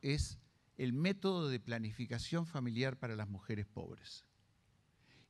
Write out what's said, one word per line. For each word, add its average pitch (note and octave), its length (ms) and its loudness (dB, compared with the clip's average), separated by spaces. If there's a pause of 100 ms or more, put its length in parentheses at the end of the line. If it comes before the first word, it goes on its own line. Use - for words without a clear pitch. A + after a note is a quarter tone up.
es C#3+ 360 2 (380)
el B2+ 160 2
método F#3 560 4
de B2+ 100 2
planificación A#2 880 -2
familiar B2+ 520 0
para A#2 180 -4
las G#2 140 -2
mujeres G2+ 340 -2
pobres. - 600 -12 (1040)